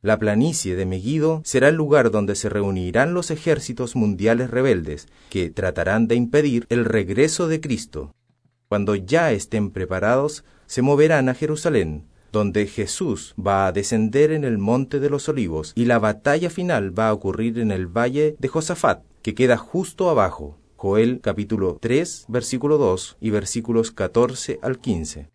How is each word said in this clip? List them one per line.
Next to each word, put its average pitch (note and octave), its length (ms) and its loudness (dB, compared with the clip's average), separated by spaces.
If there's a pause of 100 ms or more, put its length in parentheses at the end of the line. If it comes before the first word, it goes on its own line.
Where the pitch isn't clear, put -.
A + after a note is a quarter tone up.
La G#2+ 180 0
planicie G#2+ 580 0
de F#2 100 -2
Megido D3+ 580 -2
será C3+ 240 4
el D#3+ 60 4
lugar D3 360 4
donde G#2 240 0
se G#2 140 -4
reunirán G2 640 0
los F3 180 -2
ejércitos C#3 680 -2
mundiales A2 540 2
rebeldes G2 560 0 (220)
que F2+ 220 -2
tratarán F#2 580 0
de A#2 60 2
impedir A#2+ 560 2
el A#2+ 160 0
regreso A2+ 640 0
de D#3+ 120 -2
Cristo. G#2+ 520 -8 (560)
Cuando G#2 260 0
ya C#3 380 0
estén G2+ 400 -2
preparados, G2+ 720 -2 (200)
se - 160 -6
moverán C#3+ 480 4
a B2+ 60 0
Jerusalén, C3 720 -2 (260)
donde G#2 340 0
Jesús - 720 -6
va G2 280 2
a F#2 60 0
descender A2 600 2
en D3+ 120 -2
el A#2 120 0
Monte B2+ 440 0
de C#3+ 100 0
los C#3 180 -4
Olivos E2+ 460 -4
y A#2 100 0
la A#2+ 140 4
batalla C3+ 500 0
final C3+ 500 -2
va A2 100 2
a A2 40 2
ocurrir A2 460 -2
en A2 140 0
el F#2 160 -4
Valle C3 500 0
de C3+ 100 -2
Josafat, D#3+ 540 0 (180)
que G#2+ 140 -4
queda A#2+ 240 4
justo - 500 -2
abajo. F#2 500 0 (220)
Joel A2+ 400 2
capítulo G2 600 -2
tres, C3+ 480 -2
versículo B2+ 500 0
dos F#2 420 0
y A2 100 -2
versículos A2+ 600 -2
catorce A#2+ 720 -2
al B2+ 160 -4
quince. D#2+ 560 -6